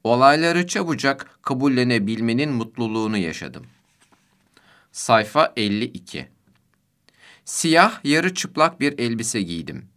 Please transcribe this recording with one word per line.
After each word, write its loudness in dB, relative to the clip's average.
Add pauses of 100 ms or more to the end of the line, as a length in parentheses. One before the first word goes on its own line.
olayları 4
çabucak -4
kabullenebilmenin 0
mutluluğunu -2
yaşadım. -6 (1300)
Sayfa 0
elli -2
iki. -12 (1160)
Siyah, 2
yarı 0
çıplak 0
bir -2
elbise -4
giydim. -10 (120)